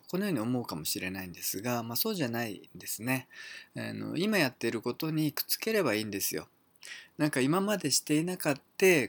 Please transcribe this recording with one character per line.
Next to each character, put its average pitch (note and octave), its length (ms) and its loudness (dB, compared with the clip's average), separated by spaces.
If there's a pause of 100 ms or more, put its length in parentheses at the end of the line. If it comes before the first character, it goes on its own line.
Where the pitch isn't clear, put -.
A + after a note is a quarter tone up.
こ F3 100 -2
の G3+ 60 0
よ G3+ 40 0
う F3+ 60 0
に A#2 40 0
思 A#2+ 220 0
う - 20 -6
か F#2+ 120 -6
も D#2 100 -6
し - 140 -2
れ F#2 100 -4
な F#2+ 140 -6
い F#2 40 -8
ん F2 60 -12
で - 80 -14
す F#2+ 200 -4
が、 A#2+ 200 -2
ま A#2 120 -6
あ、 - 20 -4
そ A3 160 2
う G#3+ 40 0
じ E3+ 80 0
ゃ A#2+ 60 2
な A#2 160 0
い G#2 300 -10
ん - 20 -14
で F2 80 -14
す - 160 -6
ね。 B2+ 260 0 (480)
あ A2 180 -6
の、 G#2+ 220 -6
今 G3+ 220 2
や C#3+ 120 6
っ - 40 -6
て - 140 -2
い A2+ 40 2
る A2+ 120 -4
こ A#2+ 100 -2
と D#3+ 160 -4
に D#3 220 2
く - 100 -6
っ - 60 -2
つ - 100 -2
け A3 160 -2
れ G#3 80 4
ば A#2+ 140 4
い A2 60 2
い - 20 -2
ん G#2+ 80 -4
で G2 100 -2
す - 140 -2
よ。 D#2 120 -6 (720)
な G3 100 2
ん - 20 2
か C#3+ 120 2
今 D#3+ 200 2
ま G#3 160 0
で D3 140 0
し - 80 4
て - 180 0
い D#3+ 60 2
な F3+ 140 -4
か D3+ 140 0
っ C3+ 40 2
た、 - 80 -20 (460)